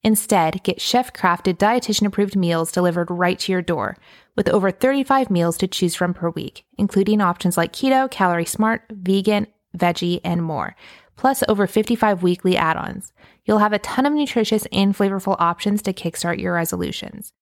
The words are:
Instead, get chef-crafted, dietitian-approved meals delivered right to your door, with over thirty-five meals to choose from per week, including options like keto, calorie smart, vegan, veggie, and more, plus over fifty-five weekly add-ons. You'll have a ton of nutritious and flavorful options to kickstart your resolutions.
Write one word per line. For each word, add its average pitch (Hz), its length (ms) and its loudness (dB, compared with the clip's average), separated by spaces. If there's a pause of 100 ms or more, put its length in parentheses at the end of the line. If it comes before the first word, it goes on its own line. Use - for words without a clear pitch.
Instead, 190 580 2
get - 180 -2
chef-crafted, 185 760 0
dietitian-approved 208 800 0
meals 170 340 0
delivered 175 400 0
right 180 300 0
to - 100 -4
your 180 120 0
door, 147 340 -4 (400)
with - 140 0
over 190 200 2
thirty-five 269 600 2
meals 170 260 2
to 190 100 -2
choose 180 280 -2
from 180 200 -2
per 170 160 -4
week, - 340 -12 (120)
including 208 460 2
options 180 340 0
like 165 160 0
keto, 262 380 2
calorie 175 340 0
smart, 220 380 -2 (100)
vegan, 202 540 0 (300)
veggie, 175 460 -2
and 170 200 -2
more, 156 340 -6 (400)
plus 262 320 0
over 202 180 2
fifty-five 214 560 0
weekly 180 340 2
add-ons. 165 560 -4 (340)
You'll 214 120 2
have 208 160 2
a 208 40 -2
ton - 280 -2
of 294 80 2
nutritious 233 580 0
and 196 240 2
flavorful 196 420 0
options 185 440 0
to 190 100 -2
kickstart 170 480 -4
your 180 140 -2
resolutions. - 760 -6 (120)